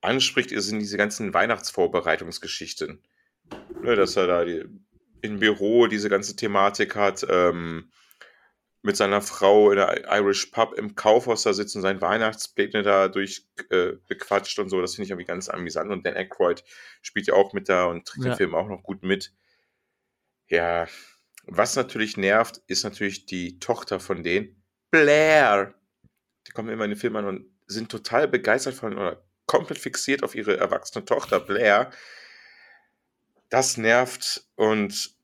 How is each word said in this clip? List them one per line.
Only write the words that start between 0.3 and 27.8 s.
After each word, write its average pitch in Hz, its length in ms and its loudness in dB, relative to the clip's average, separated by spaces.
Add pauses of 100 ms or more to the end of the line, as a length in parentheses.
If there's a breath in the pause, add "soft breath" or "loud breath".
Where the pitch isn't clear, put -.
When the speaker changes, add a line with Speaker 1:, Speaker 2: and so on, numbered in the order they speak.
Speaker 1:
ist, 101 160 -4
sind 107 120 -4
diese 104 180 -6
ganzen 104 360 -2
Weihnachtsvorbereitungsgeschichten. 82 1700 -2 (760)
Ne, 120 140 2
dass 95 200 2
er 92 120 2
da 87 180 2
die, 85 200 -6 (560)
im 107 180 -8
Büro 107 480 4
diese 107 220 -2
ganze 101 260 -2
Thematik 101 600 0
hat, 101 340 0
ähm, 85 600 0 (920 soft breath)
mit 101 120 -2
seiner 101 260 2
Frau 101 500 6
in 98 60 4
der 95 200 4
I-, - 220 0
Irish 98 280 0
Pub - 260 0
im 107 220 -8
Kaufhaus 117 480 4
da 107 100 2
sitzt 101 220 -4
und 104 60 -6
seine 95 180 -2
Weihnachtspläne 104 840 -2
da 98 260 4
durch, 98 380 -6 (220)
äh, 90 240 0 (140)
bequatscht - 520 -4
und 95 100 -4
so. 95 120 -2
Das 90 140 -6
finde 104 100 -8
ich 98 60 -10
irgendwie 90 160 -10
ganz 90 220 -8
amüsant. 85 420 -6
Und 92 140 -8
Dan 87 100 -4
Aykroyd 92 480 -2 (380 loud breath)
spielt - 260 -8
ja - 60 2
auch 98 200 4
mit 98 160 -6
da 90 160 4
und 85 220 -4
trägt - 180 -10
den 127 60 0
Speaker 2:
Ja. 120 60 -4
Speaker 1:
Film 82 180 0
auch 92 120 -2
noch 98 160 -10
gut 95 200 -10
mit. 98 300 -2 (1120)
Ja, 85 400 -2 (560 loud breath)
was 101 320 0
natürlich 110 400 -4
nervt, 101 520 2
ist - 160 -4
natürlich 98 420 -8
die 90 340 -10
Tochter - 400 -6
von 85 240 -8
denen, 90 400 -4 (280)
Blair. 147 840 4 (720)
Die - 40 -20
kommen 113 180 -10
immer 110 160 -4
in 104 60 -4
den 104 80 -8
Film 113 180 -4
an 104 80 -6
und 95 260 -10 (140)
sind 110 260 -10